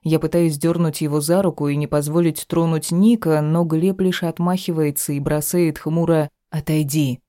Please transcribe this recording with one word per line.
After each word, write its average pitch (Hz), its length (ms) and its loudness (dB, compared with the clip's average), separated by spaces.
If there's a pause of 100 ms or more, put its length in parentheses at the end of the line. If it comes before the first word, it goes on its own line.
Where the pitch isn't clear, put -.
Я 156 180 0
пытаюсь 165 380 0
дернуть 165 440 0
его 151 180 0
за 165 220 2
руку 151 260 -2
и 143 80 0
не 147 120 -2
позволить 151 600 0
тронуть 165 440 0
Ника, 180 500 4
но 165 240 2
Глеб 175 360 0
лишь 185 220 0
отмахивается 165 880 -2
и 143 60 -2
бросает 151 600 0
хмуро: 160 500 0 (200)
"Отойди". 151 800 -2